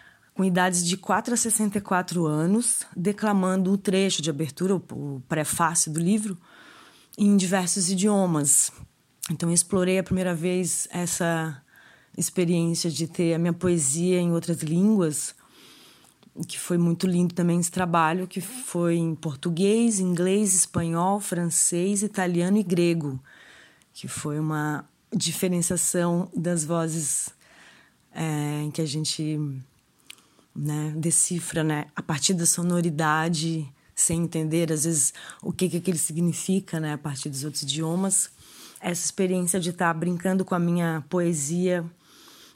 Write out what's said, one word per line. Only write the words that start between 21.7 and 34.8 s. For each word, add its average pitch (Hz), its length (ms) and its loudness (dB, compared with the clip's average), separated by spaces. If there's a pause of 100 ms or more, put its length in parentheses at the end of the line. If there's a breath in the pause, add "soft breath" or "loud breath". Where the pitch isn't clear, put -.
italiano 185 560 2
e 220 40 4
grego, 170 580 0 (720 loud breath)
que - 140 -14
foi 147 320 -6
uma 151 460 -2 (300)
diferenciação 175 1200 0
das 170 280 0
vozes, 160 680 -2 (840 loud breath)
é, 147 500 -4
em 151 80 -6
que 143 100 -4
a 160 60 -2
gente, 156 520 -4 (1160 soft breath)
né, 151 420 -4
decifra, 165 680 0
né, 151 220 -2 (100)
a 170 60 -8
partir 160 320 0
da 170 120 0
sonoridade, 165 1200 0 (280 soft breath)
sem 170 280 0
entender, 160 500 0
às 151 120 0